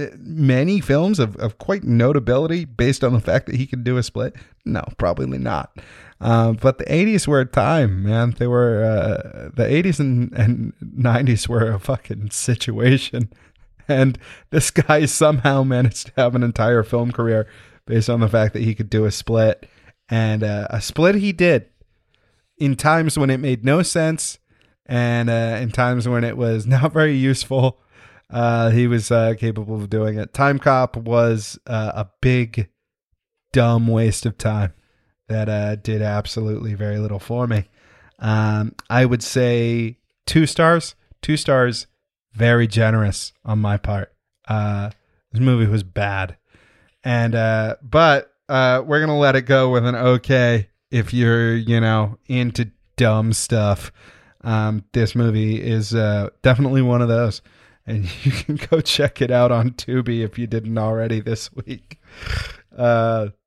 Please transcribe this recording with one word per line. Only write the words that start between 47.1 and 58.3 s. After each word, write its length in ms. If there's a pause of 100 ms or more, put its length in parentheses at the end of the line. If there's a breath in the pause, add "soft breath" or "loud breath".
uh, 480
but, 500 (160)
uh, 380
we're 140
gonna 180
let 160
it 80
go 280
with 140
an 120
okay 720 (240)
if 200
you're, 440
you 240
know, 460
into 440 (260)
dumb 360
stuff. 580 (540 soft breath)
Um, 480
this 240
movie 440
is, 320
uh, 380 (120)
definitely 400
one 200
of 60
those. 340 (440 soft breath)
And 180
<laughs> 200
you 60